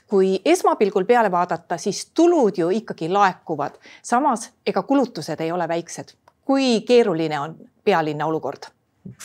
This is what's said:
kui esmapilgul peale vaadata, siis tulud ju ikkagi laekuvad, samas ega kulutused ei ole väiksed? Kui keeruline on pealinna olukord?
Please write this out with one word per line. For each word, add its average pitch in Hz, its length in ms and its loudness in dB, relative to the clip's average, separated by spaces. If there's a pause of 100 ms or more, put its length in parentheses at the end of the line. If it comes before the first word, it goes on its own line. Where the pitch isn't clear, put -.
kui 190 360 2
esmapilgul 269 600 2
peale 226 260 4
vaadata, 175 460 -2
siis - 360 -8
tulud 320 440 4
ju 175 240 0
ikkagi 180 320 -8
laekuvad, 180 640 -2 (240)
samas 247 480 -2 (160)
ega - 180 -2
kulutused 190 600 -2
ei 160 80 -4
ole 175 160 -4
väiksed? 170 500 -8 (300)
Kui 262 400 2
keeruline 165 560 2
on 160 140 -10 (260)
pealinna 156 420 0
olukord? 156 440 -6 (560)